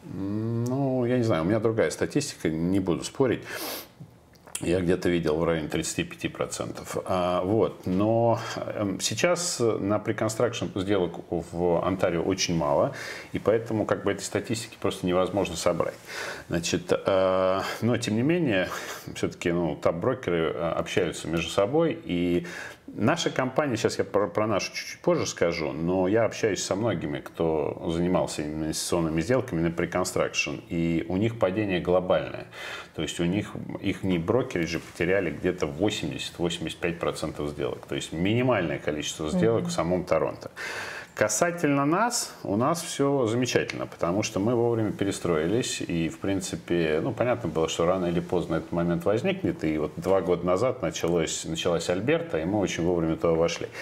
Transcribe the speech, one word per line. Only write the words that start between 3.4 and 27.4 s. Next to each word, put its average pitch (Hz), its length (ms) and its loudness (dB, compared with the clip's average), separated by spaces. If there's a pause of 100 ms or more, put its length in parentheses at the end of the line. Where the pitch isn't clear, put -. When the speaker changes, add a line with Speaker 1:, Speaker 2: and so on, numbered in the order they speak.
Speaker 1:
Я 87 200 2
где-то 90 260 2
видел 82 300 4
в 82 80 2
районе 80 240 2
тридцати 80 340 -2
пяти - 240 -6
процентов. - 800 -4
А, 90 380 0
вот. 95 420 2
Но, 113 560 2 (160)
эм, 98 420 -4
сейчас 175 640 0
на 104 380 2
pre-construction 104 760 -2
сделок 92 360 2 (160)
в 87 520 0
Онтарио 92 400 2
очень 90 360 0
мало, 82 360 2 (380)
и - 80 -4
поэтому 110 460 0
как - 180 0
бы 101 80 2
этой 95 120 -2
статистики - 580 -4
просто 95 260 -2
невозможно 90 480 0
собрать. - 400 0 (540)
Значит, 87 420 0
э, 95 680 2 (180)
но 113 160 2
тем 107 220 0
не 117 40 0
менее, 135 460 2 (480)
все-таки, 90 380 -2
ну, 80 240 0
топ-брокеры, 87 760 0
э, 82 180 -2
общаются 85 580 -2
между 82 200 0
собой, 147 540 2
и 87 420 2 (420)
наша 156 420 0
компания, 131 480 0
сейчас 101 200 0
я 101 60 0
про, 101 240 2
про 107 180 0
нашу 104 280 0
чуть-чуть - 260 -10
позже 151 260 2
скажу, 82 460 0
но 90 380 2
я 110 160 4
общаюсь 101 360 0
со - 140 0
многими, 82 440 -2
кто 80 640 -2 (120)